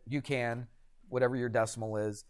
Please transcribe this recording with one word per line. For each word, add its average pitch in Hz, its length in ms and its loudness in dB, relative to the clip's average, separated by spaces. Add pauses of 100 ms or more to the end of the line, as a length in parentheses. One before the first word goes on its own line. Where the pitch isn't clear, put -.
you 139 160 -2
can. 120 460 -2 (420)
Whatever 127 260 2
your 123 140 0
decimal 110 480 0
is, 107 320 -2